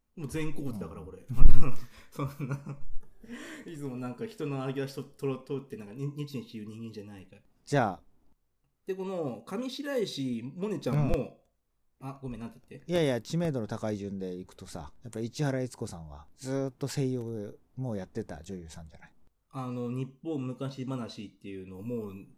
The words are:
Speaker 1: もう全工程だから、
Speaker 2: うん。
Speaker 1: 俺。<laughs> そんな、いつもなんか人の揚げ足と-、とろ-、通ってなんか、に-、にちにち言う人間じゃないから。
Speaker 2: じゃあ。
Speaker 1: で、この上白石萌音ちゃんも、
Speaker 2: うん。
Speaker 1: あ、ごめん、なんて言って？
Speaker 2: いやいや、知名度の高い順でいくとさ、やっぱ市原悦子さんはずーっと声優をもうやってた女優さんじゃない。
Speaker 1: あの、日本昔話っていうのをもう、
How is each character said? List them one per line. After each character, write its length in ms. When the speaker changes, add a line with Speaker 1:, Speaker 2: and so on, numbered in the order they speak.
Speaker 1:
も 100
う 20
全 260
工 100
程 160
だ 80
か 80
ら、 60
Speaker 2:
う 40
ん。 20
Speaker 1:
俺。 120
<laughs> 420
そ 120
ん 240
な、 120
い 120
つ 60
も 140
な 100
ん 80
か 100
人 200
の 200
揚 80
げ 100
足 120
と-、 80
と 240
ろ-、 180
通 180
っ 40
て 100
な 80
ん 20
か、 60
に-、 220
に 100
ち 120
に 80
ち 140
言 80
う 20
人 180
間 60
じ 80
ゃ 40
な 140
い 60
か 100
ら。 60
Speaker 2:
じ 120
ゃ 120
あ。 100
Speaker 1:
で、 80
こ 100
の 400
上 240
白 280
石 460
萌 180
音 60
ち 100
ゃ 40
ん 160
も、 40
Speaker 2:
う 60
ん。 140
Speaker 1:
あ、 140
ご 80
め 80
ん、 20
な 80
ん 40
て 80
言 100
っ 20
て？ 100
Speaker 2:
い 40
や 80
い 40
や、 140
知 160
名 140
度 80
の 80
高 240
い 60
順 200
で 180
い 100
く 100
と 100
さ、 260
や 60
っ 20
ぱ 80
市 240
原 180
悦 160
子 100
さ 100
ん 120
は 160
ず 140
ー 180
っ 40
と 140
声 180
優 140
を 340
も 160
う 60
や 80
っ 20
て 160
た 200
女 120
優 140
さ 120
ん 80
じ 60
ゃ 40
な 60
い。 60
Speaker 1:
あ 220
の、 200
日 180
本 240
昔 380
話 400
っ 160
て 60
い 160
う 40
の 120
を 40
も 240
う、 60